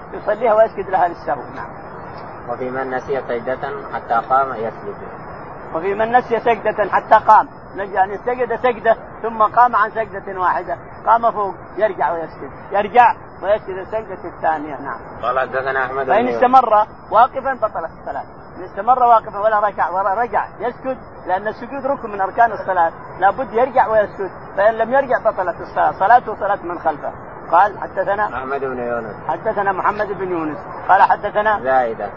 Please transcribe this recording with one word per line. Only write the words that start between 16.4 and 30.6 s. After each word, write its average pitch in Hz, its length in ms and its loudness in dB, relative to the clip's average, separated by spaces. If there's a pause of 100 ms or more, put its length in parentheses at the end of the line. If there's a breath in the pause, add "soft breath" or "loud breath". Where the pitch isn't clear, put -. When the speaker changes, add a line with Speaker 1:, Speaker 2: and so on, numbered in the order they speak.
Speaker 1:
واقفا 247 420 2
بطلت 202 460 -4
الصلاة، 139 240 -8 (340)
إن 170 60 -12
استمر 226 400 2
واقفا 220 360 4
ولا 214 200 2
ركع 202 300 0
ولا 190 240 0
رجع 214 320 -2 (140)
يسجد، 247 380 -6 (280)
لأن 190 220 -2
السجود 247 380 -8
ركن 262 260 -4
من 202 100 -4
أركان 226 300 2
الصلاة، 180 400 0 (280)
لا 190 120 4
بد 208 220 -6
يرجع 240 340 2
ويسجد، 202 440 0 (260)
فإن 208 160 4
لم 226 200 -2
يرجع 262 260 2
بطلت 208 420 -2
الصلاة، 170 300 0
صلاته 214 440 4
صلاة 202 280 -2
من 170 160 -6
خلفه. 143 320 -2 (400)
قال 190 280 4
حدثنا 196 580 -2
Speaker 2:
أحمد 131 220 -4
بن 131 180 -4
يونس. 117 380 -4 (120)
Speaker 1:
حدثنا 196 440 -2
محمد 190 360 0
بن 190 240 -6
يونس 156 260 -4 (320)